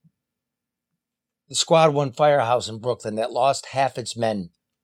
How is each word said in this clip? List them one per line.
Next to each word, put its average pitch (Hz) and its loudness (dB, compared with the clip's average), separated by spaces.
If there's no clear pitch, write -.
the 135 -12
Squad 160 4
One 139 0
firehouse 123 2
in 110 -10
Brooklyn 113 -6
that 110 -4
lost 127 0
half 135 -4
its 117 -10
men 107 -4